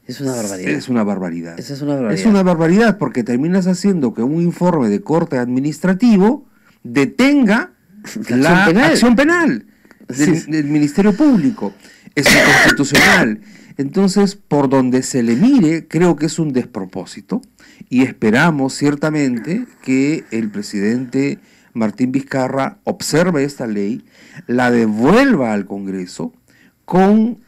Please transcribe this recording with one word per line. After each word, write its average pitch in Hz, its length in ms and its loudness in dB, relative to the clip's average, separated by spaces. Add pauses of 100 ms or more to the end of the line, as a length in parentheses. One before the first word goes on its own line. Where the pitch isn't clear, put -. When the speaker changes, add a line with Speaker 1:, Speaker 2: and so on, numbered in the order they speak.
Speaker 1:
Es 127 120 -14
una 135 160 -4
barbaridad. 101 360 -6
Speaker 2:
Es 135 180 -6
una 117 140 0
barbaridad. 85 560 -6
Speaker 1:
Esa 135 140 -12
es 135 80 -10
una 143 140 -2
barbaridad. - 240 -4
Speaker 2:
Es - 60 -6
una 202 180 4
barbaridad 180 540 2
porque 123 260 -4
terminas 165 440 -2
haciendo 180 460 -2
que 110 100 -4
un 156 180 -2
informe 170 480 0
de 101 120 -2
corte 160 360 -2
administrativo 180 1080 0 (380)
detenga 262 880 0 (320)
Speaker 1:
<laughs> - 260 -12
La 120 60 -2
acción 131 60 2
Speaker 2:
la 175 240 4
Speaker 1:
penal. 269 260 2
Speaker 2:
acción 233 240 4
penal 294 500 0 (420)
del, 127 100 -10
Speaker 1:
Sí, 156 200 2
sí. 147 140 -8
Speaker 2:
del 156 140 -2
Ministerio 151 500 2
Público. 233 580 2 (400)
Es 143 220 0
inconstitucional. - 1040 2 (360)
Entonces, 190 580 0
por 139 340 0
donde 127 340 2
se 127 180 -2
le 117 140 2
mire, 165 520 2
creo 170 280 2
que 151 120 -4
es 156 120 -4
un 151 140 -2
despropósito 95 880 -8 (480)
y 127 140 2
esperamos 131 720 0
ciertamente 147 920 -2 (180)
que 135 480 0
el 110 180 -4
presidente 113 880 -4 (340)
Martín 120 400 -2
Vizcarra 135 720 -4
observe 147 580 -2
esta 139 240 -6
ley, 104 380 -6 (420)
la 123 240 2
devuelva 120 800 2
al 101 140 -4
Congreso 98 680 -10 (540)
con 208 640 2